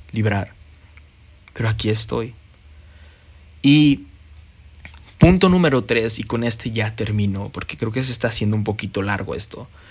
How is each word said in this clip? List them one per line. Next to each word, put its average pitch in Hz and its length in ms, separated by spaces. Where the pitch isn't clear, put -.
librar. 104 440
Pero 110 160
aquí 110 220
estoy. 117 440
Y 143 460
punto 185 320
número 151 340
tres, 113 340
y - 40
con 117 220
este 120 260
ya 110 260
termino, 101 560
porque - 240
creo 110 160
que 127 100
se 127 100
está 117 160
haciendo 110 280
un 107 80
poquito 101 380
largo 98 320
esto. - 340